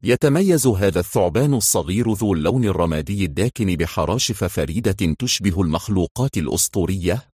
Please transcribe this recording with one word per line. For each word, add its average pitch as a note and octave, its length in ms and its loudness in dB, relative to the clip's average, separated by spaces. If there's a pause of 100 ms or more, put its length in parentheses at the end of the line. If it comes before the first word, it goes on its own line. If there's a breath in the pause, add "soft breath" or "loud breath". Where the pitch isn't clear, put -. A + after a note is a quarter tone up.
يتميز D3 640 2
هذا F#2+ 320 2
الثعبان G#2+ 540 2
الصغير G#2+ 600 0
ذو G#2 200 0
اللون A2+ 320 0
الرمادي F2 600 0
الداكن F#2 500 0
بحراشف E2 680 -2
فريدة F2 760 -2
تشبه G2+ 420 -2
المخلوقات F#2 760 -2
الأسطورية F2+ 920 -2 (120)